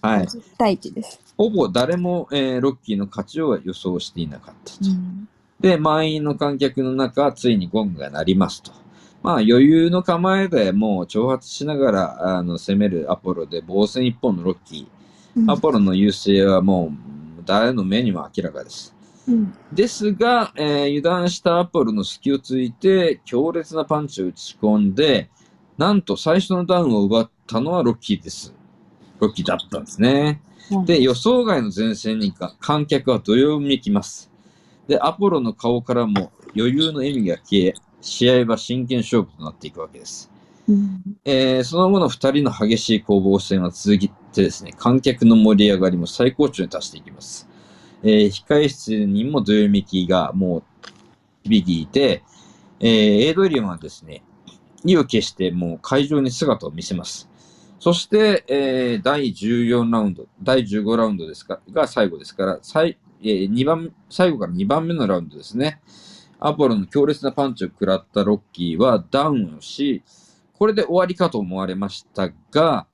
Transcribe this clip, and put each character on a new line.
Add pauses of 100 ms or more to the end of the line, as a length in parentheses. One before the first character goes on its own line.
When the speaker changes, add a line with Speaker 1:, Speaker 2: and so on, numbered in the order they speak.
Speaker 1:
は
い。
Speaker 2:
五
十 (160)
対
一
で
す。 (160)
Speaker 1:
ほ
ぼ
誰
も、
え
ー、
ロ
ッ
キ
ー
の
勝
ち
を
予
想
し
て
い
な
か
っ (100)
た
と。
Speaker 2:
う
ん。 (320)
Speaker 1:
で、
満
員
の
観
客
の
中、
つ
い
に
ゴ
ン
グ
が
鳴
り
ま
す
と。 (500)
ま
あ、
余
裕
の
構
え
で
も
う
挑
発
し
な
が
ら、
あ
の、
攻
め
る
ア
ポ
ロ
で
防
戦
一
方
の
ロ
ッ
キ (480)
ー。
Speaker 2:
う
ん。
Speaker 1:
ア
ポ
ロ
の
優
勢
は
も (480)
う
誰
の
目
に
も
明
ら
か
で
す。 (340)
Speaker 2:
う
ん。 (180)
Speaker 1:
で
す
が、
え
ー、
油
断
し
た
ア
ポ
ロ
の
隙
を
つ
い
て
強
烈
な
パ
ン
チ
を
打
ち
込
ん
で、 (480)
な
ん
と
最
初
の
ダ
ウ
ン
を
奪
っ (160)
た
の
は
ロ
ッ
キ
ー
で
す。 (680)
ロ
ッ
キ
ー
だ
っ (120)
た
ん
で
す
ね。 (300)
Speaker 2:
う
ん。
Speaker 1:
で、
予
想
外
の
前
線
に
か-、
観
客
は
ど
よ
め
き
ま
す。 (580)
で、
ア
ポ
ロ
の
顔
か
ら
も (240)
余
裕
の
笑
み
が
消
え、 (260)
試
合
は
真
剣
勝
負
と
な
っ
て
い
く
わ
け
で
す。 (380)
Speaker 2:
う
ん。 (220)
Speaker 1:
え
ー、
そ
の
後
の
二
人
の
激
し
い
攻
防
戦
は
続
い
て
で
す
ね、
観
客
の
盛
り
上
が
り
も
最
高
潮
に
達
し
て
い
き
ま
す。 (540)
え
ー、
控
え
室
に
も
ど
よ
め
き
が
も
う (840)
響
い
て、 (560)
え
ー、 (360)
エ
イ
ド
リ
ア
ン
は
で
す
ね、 (600)
意
を
決
し
て
も
う
会
場
に
姿
を
見
せ
ま
す。 (500)
そ
し
て、
え (460)
ー、
第
十
四
ラ
ウ
ン
ド、 (120)
第
十
五
ラ
ウ
ン
ド
で
す
か、 (120)
が
最
後
で
す
か
ら、
さ
い-、 (260)
え
ー、
二
番、 (160)
最
後
か
ら
二
番
目
の
ラ
ウ
ン
ド
で
す
ね。 (580)
ア
ポ
ロ
の
強
烈
な
パ
ン
チ
を
食
ら
っ
た
ロ
ッ (120)
キ
ー
は
ダ
ウ
ン
を
し、 (520)
こ
れ
で
終
わ
り
か
と
思
わ
れ
ま
し
た (220)
が